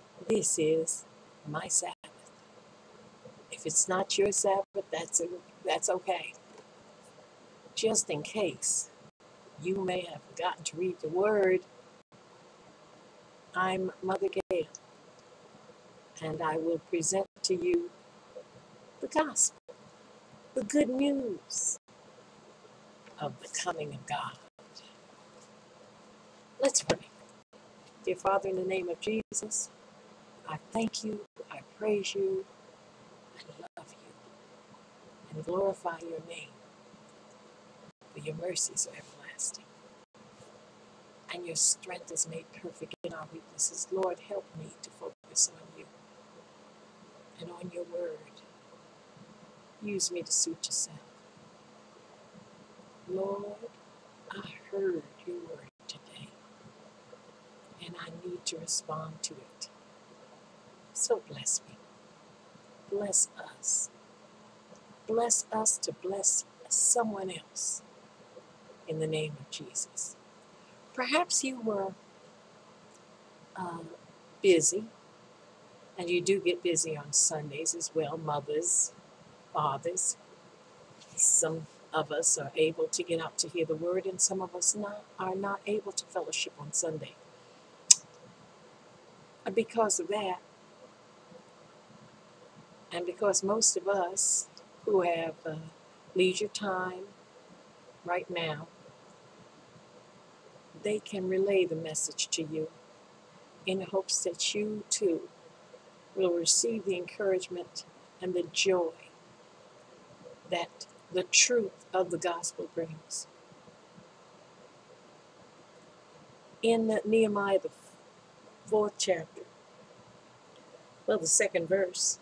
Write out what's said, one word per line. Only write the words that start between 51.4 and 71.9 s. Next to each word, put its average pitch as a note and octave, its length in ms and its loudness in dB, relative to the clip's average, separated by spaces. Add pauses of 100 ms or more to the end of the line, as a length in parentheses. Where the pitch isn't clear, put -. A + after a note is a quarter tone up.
Lord, G3+ 640 -4 (600)
I - 180 -12 (220)
heard F#4+ 320 0 (200)
your F4 120 -8
word - 340 -12 (180)
today, - 420 -16 (1600)
and - 160 -14
I E3+ 80 -10 (180)
need F4 180 -8
to E3 120 -6
respond D#3+ 640 -6
to D#3 140 -8
it. - 340 -16 (1200)
So - 360 2
bless - 400 -2
me. - 80 -20 (1120)
Bless - 460 2
us. - 540 -4 (1120)
Bless A#3 460 2
us A3 260 2
to - 140 -4
bless - 540 0 (240)
someone G3+ 600 2
else - 540 -6 (1040)
in D#3 100 -4
the D#3 80 0
name D#3 340 -2
of - 120 -16
Jesus. - 640 -8 (800)
Perhaps C#4 480 2
you C4 180 -4
were, G3 320 -2 (1600)